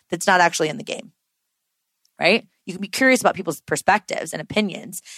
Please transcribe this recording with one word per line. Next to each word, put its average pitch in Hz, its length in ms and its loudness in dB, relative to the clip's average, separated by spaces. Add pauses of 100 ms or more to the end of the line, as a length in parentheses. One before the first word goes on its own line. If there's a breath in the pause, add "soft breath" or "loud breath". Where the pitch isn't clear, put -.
that's 175 180 -4
not 185 140 6
actually 165 280 2
in - 80 -8
the - 60 -12
game, - 300 -10 (1080)
right? 190 280 2 (180)
You 190 80 -8
can 185 80 -10
be 196 60 -6
curious 254 340 4
about - 140 -2
people's 170 260 -8
perspectives - 720 -2
and 160 80 -8
opinions - 600 -4 (160 loud breath)